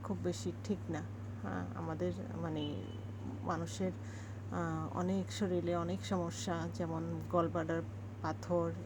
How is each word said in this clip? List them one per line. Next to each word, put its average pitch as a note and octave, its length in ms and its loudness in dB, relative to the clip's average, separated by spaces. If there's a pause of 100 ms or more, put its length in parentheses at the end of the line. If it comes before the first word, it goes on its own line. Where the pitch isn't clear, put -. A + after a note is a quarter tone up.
খুব F#3+ 200 0
বেশি F3 280 0 (120)
ঠিক G3+ 140 0 (120)
না। D#3+ 120 0 (400)
হ্যাঁ, F3+ 240 -2 (100)
আমাদের E3 380 0 (280)
মানে D3+ 420 0 (600)
মানুষের, E3+ 480 0 (600)
আহ, D#3+ 460 0
অনেক F#3 340 2
শরীরে F3 440 4
অনেক E3+ 300 0
সমস্যা, E3+ 680 2
যেমন E3 480 0 (100)
গলব্লাডার E3 500 4 (400)
পাথর, E3 500 2 (140)